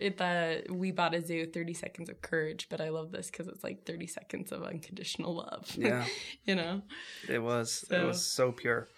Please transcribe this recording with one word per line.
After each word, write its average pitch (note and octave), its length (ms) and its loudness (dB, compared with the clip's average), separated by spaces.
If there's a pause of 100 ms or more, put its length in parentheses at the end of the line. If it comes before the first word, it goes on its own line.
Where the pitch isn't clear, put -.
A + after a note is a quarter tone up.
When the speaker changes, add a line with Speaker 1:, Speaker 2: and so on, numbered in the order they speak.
Speaker 1:
it, F#3+ 160 2
the F3 520 4
We F#3 200 2
Bought E3+ 240 4
a E3+ 100 4
Zoo, E3 220 0
thirty E3+ 280 -2
Seconds - 360 -8
of - 100 -12
Courage, D#3 480 0
but E3 120 -2
I D#3+ 100 0
love D#3+ 200 -2
this F#3 200 -6
'cause F3 180 -6
it's, F#3+ 160 -10
like, F#3+ 220 -6
thirty E3+ 200 -4
seconds - 460 -6
of F3 100 -6
unconditional F3 720 -4
love. - 400 -6
<laughs> - 40 -6
Speaker 2:
Yeah. B2 280 4 (380)
Speaker 1:
You G3 120 4
know? F3 260 0 (460)
Speaker 2:
It B2+ 100 4
was. A#2 460 2
It - 40 -12
Speaker 1:
So F3 200 4
Speaker 2:
was F3+ 160 0
so B2+ 280 4
pure. A#2 460 2